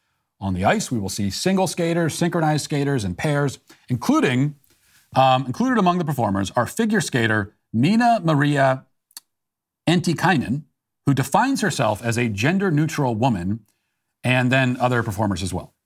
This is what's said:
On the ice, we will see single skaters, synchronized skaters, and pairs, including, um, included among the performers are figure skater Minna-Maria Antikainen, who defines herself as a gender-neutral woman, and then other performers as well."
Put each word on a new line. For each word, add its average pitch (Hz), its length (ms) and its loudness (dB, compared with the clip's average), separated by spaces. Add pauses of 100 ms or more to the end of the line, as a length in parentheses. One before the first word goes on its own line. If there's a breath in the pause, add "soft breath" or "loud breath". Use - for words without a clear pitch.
(400)
On 98 140 -4
the 90 100 -2
ice, 185 280 2
we 117 80 -2
will 95 80 -4
see 98 220 -4
single 185 360 0
skaters, 170 480 -2
synchronized 160 480 0
skaters, 139 400 -2
and 92 160 -6
pairs, 143 400 -2 (300 soft breath)
including, 143 680 0 (640 soft breath)
um, 131 300 4
included 240 320 -2
among 180 200 2
the 170 60 -2
performers 104 480 -2
are 117 140 0
figure 220 340 0
skater 110 540 0 (180)
Minna-Maria 147 1120 2 (1040)
Antikainen, 160 720 0 (440)
who 139 80 2
defines 214 460 0
herself 113 440 -2
as 117 120 -2
a 120 120 0
gender-neutral 147 880 0
woman, 104 440 0 (600)
and 127 300 0
then 131 260 2
other 123 240 2
performers 101 400 -2
as 92 100 -4
well." - 220 -10 (120)